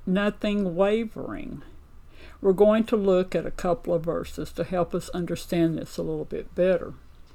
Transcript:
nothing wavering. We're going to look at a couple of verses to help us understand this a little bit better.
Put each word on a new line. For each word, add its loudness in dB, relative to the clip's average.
nothing 0
wavering. 0
We're 6
going 6
to 0
look 2
at -2
a -4
couple -2
of 0
verses -6
to -2
help -2
us -4
understand 0
this -10
a -2
little -4
bit -8
better. 2